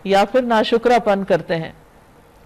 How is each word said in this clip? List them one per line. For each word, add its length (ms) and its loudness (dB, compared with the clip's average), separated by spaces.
या 200 2
फिर 180 -2
नाशुक्रापन 800 0
करते 300 -2
हैं। 200 -8